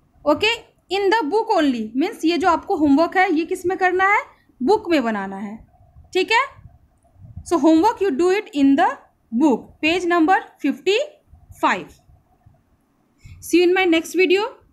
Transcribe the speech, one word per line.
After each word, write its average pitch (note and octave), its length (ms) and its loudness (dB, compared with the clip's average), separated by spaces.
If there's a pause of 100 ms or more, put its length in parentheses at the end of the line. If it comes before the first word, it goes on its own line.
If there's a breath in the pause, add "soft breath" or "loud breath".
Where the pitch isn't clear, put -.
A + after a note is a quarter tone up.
(240)
Okay? G4+ 420 -2 (220)
In G4 200 -2
the G#4+ 220 0
book A4 200 -2
only, B3+ 440 0
means E4 300 -4
ये E4 140 0
जो F4+ 100 0
आपको E4 280 -2
होमवर्क D4+ 400 2
है, F#4+ 160 2
ये D#4+ 140 0
किस F#4 200 -8
में F#4 120 -2
करना F#4 340 0
है? A#4 100 0 (400 soft breath)
बुक G4+ 280 0
में D4+ 140 2
बनाना G3 320 -6
है, G#3 220 -12 (540)
ठीक F#4 200 -2
है? A4+ 80 2 (1040)
So E4+ 140 -2
homework D#4+ 420 4
you G4 100 0
do E4+ 200 0
it G#4 220 -2
in C#4 220 4
the F4 140 2 (420)
book, B3+ 520 0
page E4+ 240 0
number F4 300 2 (220)
fifty-five. - 1300 -4 (1500 soft breath)
See - 180 0
you F4+ 100 4
in F4+ 60 2
my F#4+ 100 0
next E4 300 0
video. F#4 340 0 (240)